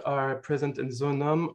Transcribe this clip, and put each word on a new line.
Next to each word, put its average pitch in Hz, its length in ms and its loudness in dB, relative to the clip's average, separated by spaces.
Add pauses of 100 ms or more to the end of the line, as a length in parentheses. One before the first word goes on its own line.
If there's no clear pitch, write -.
are 139 320 0
present 143 400 -2
in 131 100 -2
Zonam 143 680 2